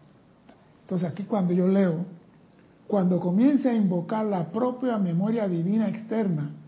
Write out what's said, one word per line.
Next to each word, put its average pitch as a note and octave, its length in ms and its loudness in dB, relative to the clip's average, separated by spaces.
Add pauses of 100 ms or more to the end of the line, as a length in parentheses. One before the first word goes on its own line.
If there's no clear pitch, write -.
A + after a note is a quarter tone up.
(840)
Entonces F3+ 260 -2
aquí F#3+ 160 -8
cuando F#3 280 0
yo F3+ 160 2
leo, F#3+ 380 2 (800)
"Cuando F#3 320 2
comience A#3+ 480 2
a A#3 60 2
invocar G3+ 500 0
la F#3 260 -2
propia B3 460 -2
memoria G3+ 500 0
divina F#3+ 420 0
externa, F#3 640 -4 (180)